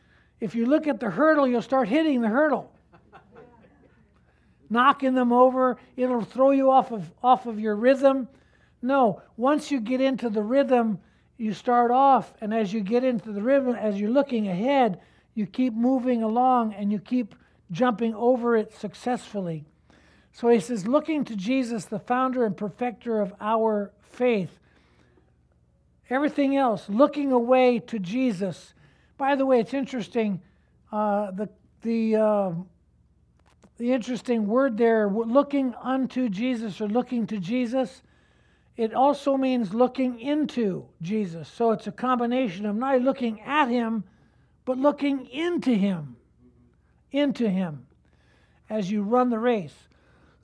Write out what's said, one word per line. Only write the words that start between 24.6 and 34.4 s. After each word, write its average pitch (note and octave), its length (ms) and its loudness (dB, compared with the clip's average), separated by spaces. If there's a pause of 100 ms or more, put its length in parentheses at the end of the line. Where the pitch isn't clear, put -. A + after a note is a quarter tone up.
Everything C#4 440 0
else, B3+ 340 0
looking C#4 440 2
away B3 480 4
to A#3 180 -10
Jesus. G3 760 -4 (420)
By C#4 180 0
the C4+ 100 0
way, C4 140 4
it's A3+ 160 -2
interesting, A3 680 -4 (520)
uh, G#3 400 -2
the, G3 160 -6 (340)
the, A3+ 340 0
uh, G#3 360 2 (1300)
the A#3+ 140 -2
interesting A#3 540 -2